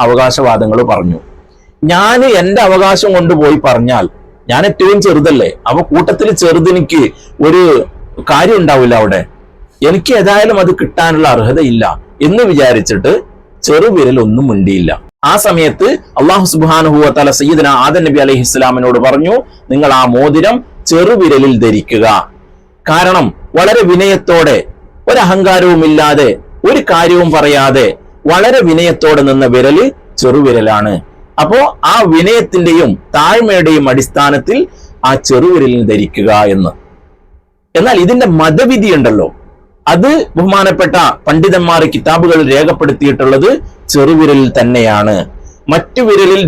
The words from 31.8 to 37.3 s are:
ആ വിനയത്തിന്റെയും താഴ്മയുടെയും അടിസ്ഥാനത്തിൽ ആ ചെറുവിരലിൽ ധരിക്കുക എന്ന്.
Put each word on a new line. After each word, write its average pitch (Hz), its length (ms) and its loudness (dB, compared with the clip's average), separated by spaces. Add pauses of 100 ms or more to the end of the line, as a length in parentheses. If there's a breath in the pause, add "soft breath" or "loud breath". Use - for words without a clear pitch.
ആ 214 40 2 (180)
വിനയത്തിന്റെയും 170 800 0 (240)
താഴ്മയുടെയും 170 760 2
അടിസ്ഥാനത്തിൽ 143 640 -2 (500 soft breath)
ആ 131 40 2 (160)
ചെറുവിരലിൽ 135 600 2
ധരിക്കുക 104 400 -2 (240)
എന്ന്. 90 180 -2 (1040)